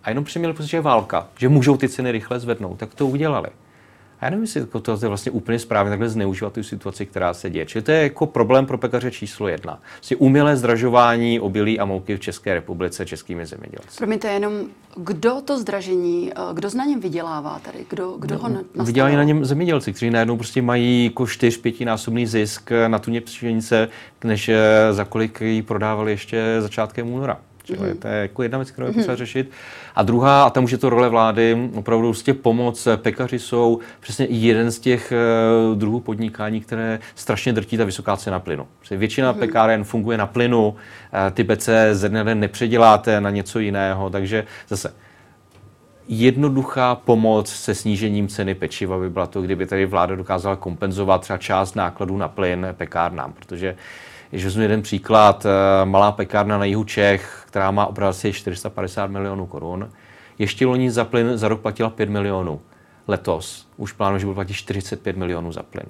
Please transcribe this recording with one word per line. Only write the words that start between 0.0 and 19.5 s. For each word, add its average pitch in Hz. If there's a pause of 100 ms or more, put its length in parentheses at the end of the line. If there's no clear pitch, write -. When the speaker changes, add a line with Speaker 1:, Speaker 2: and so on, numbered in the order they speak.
Speaker 1:
A 107
jenom 131
protože 170
měli 165
pocit, 151
že 165
je 160
válka, 107 (100)
že 127
můžou 139
ty 135
ceny 127
rychle 113
zvednout, 110
tak 110
to 139
udělali. 139 (720)
A 120
já 127
nevím, 208
jestli 214
jako 117
to 107
je 117
vlastně 101
úplně 113
správně 104
takhle 104
zneužívat 101
tu 110
situaci, 98
která 90
se -
děje. 82
Čili 113
to 151
je 156
jako 147
problém 131
pro 131
pekaře 120
číslo 104
jedna. 82 (200)
Vlastně -
umělé 143
zdražování 117
obilí 104
a 101
mouky 95
v 95
České -
republice 87
českými 85
zemědělci. -
Speaker 2:
Promiňte, 220
jenom 202 (440)
kdo 185
to 277
zdražení, 180
eh, - (140)
kdo 165
na 262
něm 285
vydělává 160
tady? - (120)
Kdo, 185
kdo -
Speaker 1:
No, -
Speaker 2:
ho -
na-, -
nastavil? 180
Speaker 1:
vydělají 135
na 143
něm 151
zemědělci, 147